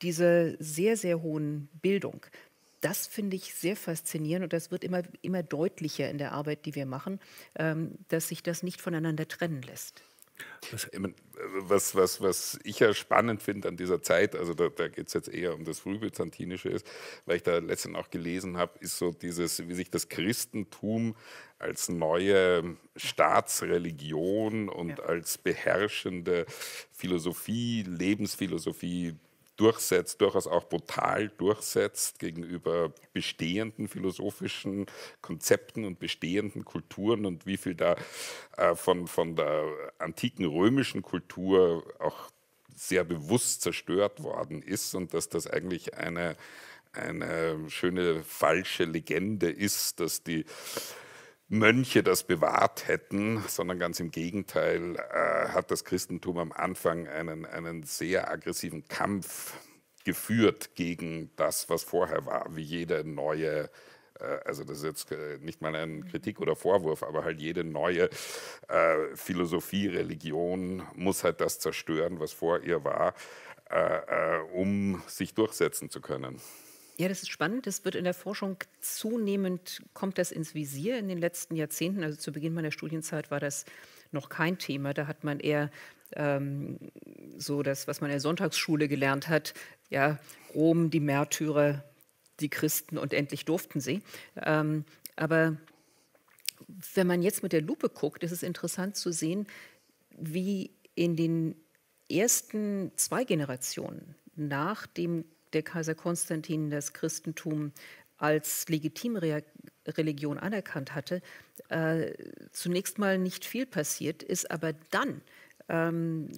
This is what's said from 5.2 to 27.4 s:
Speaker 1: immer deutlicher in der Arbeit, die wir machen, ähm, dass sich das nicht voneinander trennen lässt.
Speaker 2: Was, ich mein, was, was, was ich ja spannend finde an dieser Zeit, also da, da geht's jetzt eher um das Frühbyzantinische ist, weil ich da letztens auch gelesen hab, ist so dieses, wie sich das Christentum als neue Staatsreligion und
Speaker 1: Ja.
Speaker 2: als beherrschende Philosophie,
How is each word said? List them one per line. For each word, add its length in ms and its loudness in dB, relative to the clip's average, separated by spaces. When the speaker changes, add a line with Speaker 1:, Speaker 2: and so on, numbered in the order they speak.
Speaker 1:
immer 200 -2
deutlicher 680 -2
in 80 -4
der 140 -4
Arbeit, 340 -4
die 80 -6
wir 120 -4
machen, 340 -6
ähm, 420 0
dass 200 0
sich 140 -6
das 200 -4
nicht 180 -6
voneinander 480 -2
trennen 340 -4
lässt. 400 -14
Speaker 2:
Was, 200 -6
ich 60 -8
mein, 160 -4
was, 340 4
was, 260 6
was 440 0
ich 160 -8
ja 120 10
spannend 480 4
finde 280 -4
an 80 -4
dieser 260 0
Zeit, 320 4
also 180 -2
da, 160 2
da 200 -2
geht's 260 -8
jetzt 140 -2
eher 260 -4
um 100 -10
das 140 -6
Frühbyzantinische 920 -6
ist, 220 -4
weil 120 2
ich 80 -4
da 140 4
letztens 380 -4
auch 140 -8
gelesen 460 -4
hab, 260 -2
ist 160 -6
so 140 2
dieses, 560 -4
wie 60 -6
sich 160 -4
das 180 -2
Christentum 1080 -2
als 280 -4
neue 880 6
Staatsreligion 1700 2
und 300 -4
Speaker 1:
Ja. 60 -8
Speaker 2:
als 340 0
beherrschende 1080 2
Philosophie, 920 0